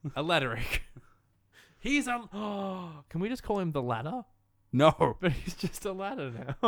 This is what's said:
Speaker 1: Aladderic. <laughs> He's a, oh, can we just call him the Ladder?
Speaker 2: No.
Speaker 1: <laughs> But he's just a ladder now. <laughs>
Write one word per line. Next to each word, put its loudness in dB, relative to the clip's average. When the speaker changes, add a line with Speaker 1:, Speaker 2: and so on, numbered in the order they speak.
Speaker 1:
Aladderic. 0
<laughs> -20
He's 0
a, -4
oh, -6
can -4
we -2
just -6
call 0
him 0
the 0
Ladder? -4
Speaker 2:
No. 6
Speaker 1:
<laughs> -8
But 4
he's -4
just -6
a -4
ladder -6
now. -2
<laughs> 0